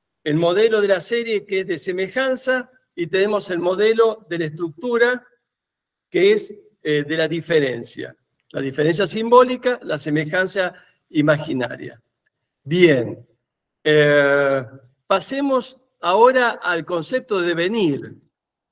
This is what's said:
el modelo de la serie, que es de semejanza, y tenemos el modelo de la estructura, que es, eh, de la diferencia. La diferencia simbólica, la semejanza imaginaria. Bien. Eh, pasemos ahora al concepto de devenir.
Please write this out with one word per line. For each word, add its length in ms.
el 140
modelo 440
de 80
la 120
serie, 460
que 140
es 60
de 120
semejanza, 920
y 120
tenemos 440
el 80
modelo 720
de 100
la 60
estructura, 800
que 220
es, 220
eh, 200
de 140
la 100
diferencia. 880
La 100
diferencia 460
simbólica, 760
la 140
semejanza 800
imaginaria. 920
Bien. 640
Eh, 840
pasemos 680
ahora 640
al 220
concepto 560
de 60
devenir. 720